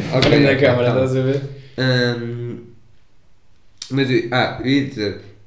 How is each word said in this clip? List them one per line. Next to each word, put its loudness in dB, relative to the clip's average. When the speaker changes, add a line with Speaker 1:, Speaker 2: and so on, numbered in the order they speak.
Speaker 1:
Ok, 4
Speaker 2:
Na 6
Speaker 1:
ok, 2
Speaker 2:
câmara, 4
Speaker 1:
tá 2
bem. 2
Speaker 2:
estás -2
a 0
ver? 0
Speaker 1:
Ahm, -2
mas 0
eu, 2
ah, 0
eu -2
ia 2
dizer, -6